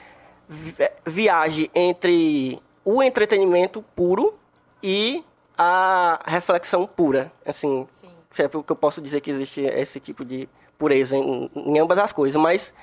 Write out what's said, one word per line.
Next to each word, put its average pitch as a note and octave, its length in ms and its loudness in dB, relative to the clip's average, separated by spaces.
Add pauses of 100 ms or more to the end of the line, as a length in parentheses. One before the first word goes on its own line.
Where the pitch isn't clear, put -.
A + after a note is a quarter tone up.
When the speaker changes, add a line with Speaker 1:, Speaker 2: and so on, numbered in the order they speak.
(500)
Speaker 1:
vi-, D#3 260 -16 (300)
viaje D#3+ 680 0
entre E3+ 880 2 (220)
o A3+ 180 2
entretenimento G#3 800 2 (140)
puro F#3+ 380 0 (500)
e G#3+ 400 -2 (340)
a F3+ 680 2
reflexão F3 600 0
pura, C3+ 460 -2 (140)
assim, C#3 460 -4
Speaker 2:
Sim. - 180 -20 (220)
Speaker 1:
se - 120 -2
é C#3 60 0
que - 80 -10
eu D#3 180 -4
posso D3+ 260 -2
dizer C#3+ 200 -6
que D3 100 -8
existe C3+ 300 -6
esse C3+ 380 -4
tipo - 260 -16
de C3 220 -12 (300)
pureza C3+ 380 2
em, C3+ 400 -2
em D3 240 0
ambas E3 180 4
as G3+ 140 0
coisas, C#3+ 280 0
mas, E3+ 440 2